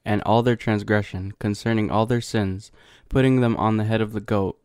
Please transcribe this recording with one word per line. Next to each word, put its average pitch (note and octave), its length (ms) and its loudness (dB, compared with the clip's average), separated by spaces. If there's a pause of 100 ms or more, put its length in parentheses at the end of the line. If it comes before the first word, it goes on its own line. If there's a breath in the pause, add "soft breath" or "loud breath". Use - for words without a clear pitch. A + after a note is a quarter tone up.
and G#2 180 0
all A2+ 200 4
their A#2+ 140 2
transgression, G#2 840 -2
concerning G#2+ 520 -2
all G#2+ 160 2
their A#2+ 140 0
sins, G2+ 500 -4 (380 soft breath)
putting C3 320 4
them A#2 160 2
on A2 200 0
the G#2+ 80 0
head A2 160 0
of G#2 120 -4
the G#2 80 -6
goat, G2+ 440 -2